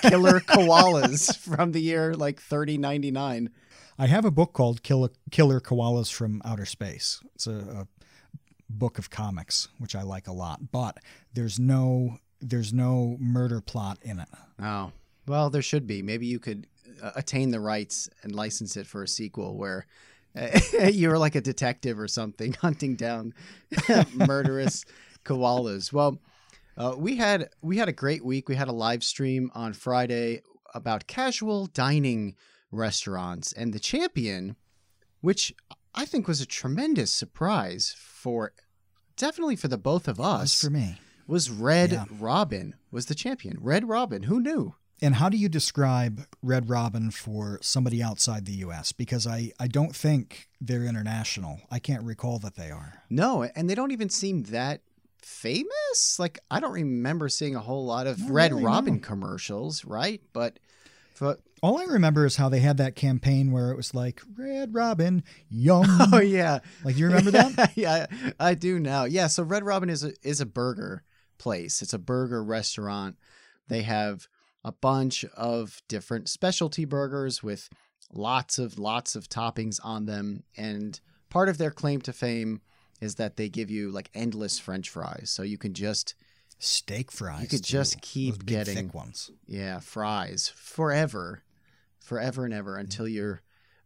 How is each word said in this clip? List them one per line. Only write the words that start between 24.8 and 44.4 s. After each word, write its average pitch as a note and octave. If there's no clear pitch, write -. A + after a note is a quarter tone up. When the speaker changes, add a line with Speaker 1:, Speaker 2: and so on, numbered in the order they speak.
Speaker 1:
koalas. B2
Well, C#3+
uh, B2+
we G3
had, G3+
we E3+
had A3
a D#3+
great C#3
week. C3
We C3+
had C3+
a B2
live A#2
stream C3
on A#2
Friday A#2+
about A2+
casual G#3+
dining C3
restaurants, F#2
and A#2
the G#2
champion, A2
which -
I B3+
think C4+
was D#3
a C3
tremendous E3+
surprise A#2+
for, A#2
definitely D4+
for D#3+
the B2+
both D3
of G2
Speaker 2:
It A2+
was F3
Speaker 1:
us, -
Speaker 2:
for D3
me. A#2
Speaker 1:
was D#3
Red D3
Speaker 2:
Yeah. A2
Speaker 1:
Robin A2+
was A#2+
the D3+
champion. B3
Red G3
Robin, G#3+
who G3